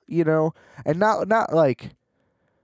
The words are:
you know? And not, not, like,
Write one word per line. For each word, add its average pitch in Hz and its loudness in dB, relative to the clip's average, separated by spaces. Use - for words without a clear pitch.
you 165 -2
know? 156 0
And 156 -2
not, 208 0
not, 214 0
like, 151 0